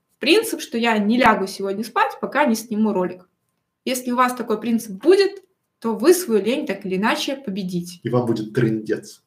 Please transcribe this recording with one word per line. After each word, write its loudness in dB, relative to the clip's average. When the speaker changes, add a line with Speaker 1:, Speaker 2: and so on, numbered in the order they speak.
Speaker 1:
Принцип, 2
что -8
я 2
не 2
лягу 4
сегодня -6
спать, 0
пока 0
не 2
сниму -2
ролик". -4
Если -4
у 2
вас 2
такой -4
принцип -2
будет, 4
то -4
вы 4
свою 0
лень -2
так -6
или -4
иначе -2
победите. -6
Speaker 2:
И -6
вам 2
будет -2
трындец. -2